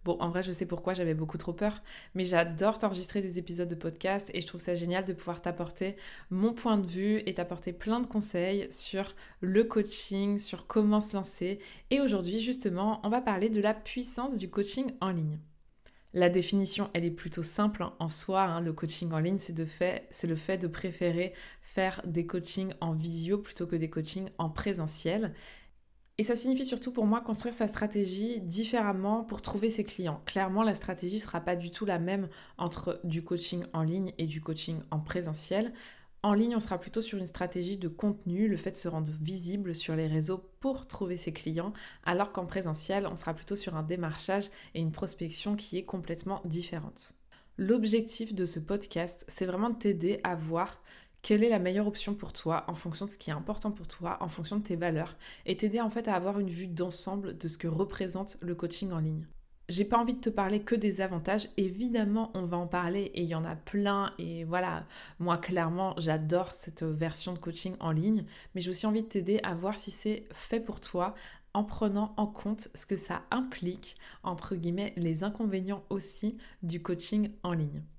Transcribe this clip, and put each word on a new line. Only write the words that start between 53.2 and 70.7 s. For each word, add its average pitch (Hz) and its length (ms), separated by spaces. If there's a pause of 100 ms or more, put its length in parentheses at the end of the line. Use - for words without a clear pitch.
est - 40
important 208 360
pour 202 160
toi, 170 340
en 180 80
fonction 160 280
de 208 80
tes 180 120
valeurs, 165 400 (300)
et 185 100
t'aider 214 240
en 220 80
fait 226 200
à 196 80
avoir 196 240
une 190 100
vue 175 160
d'ensemble 180 720
de 170 80
ce 156 120
que 165 100
représente 190 720
le 175 160
coaching 175 340
en 170 80
ligne. 156 300 (420)
J'ai 185 140
pas 233 140
envie 233 160
de 254 60
te 220 100
parler 208 300
que 214 140
des 202 280
avantages, 185 560
évidemment 220 720
on 185 140
va 175 100
en 175 100
parler 180 460
et - 80
il 170 80
y 165 60
en 160 100
a 165 100
plein 202 640
et 165 260
voilà, 165 420 (320)
moi 170 180
clairement 175 600
j'adore 160 560
cette - 300
version 160 500
de 170 40
coaching 165 400
en 165 120
ligne, 196 340 (300)
mais 185 80
j'ai 180 80
aussi 185 160
envie 220 160
de 220 60
t'aider 202 340
à 180 120
voir 190 220
si - 140
c'est - 420
fait - 280
pour 220 200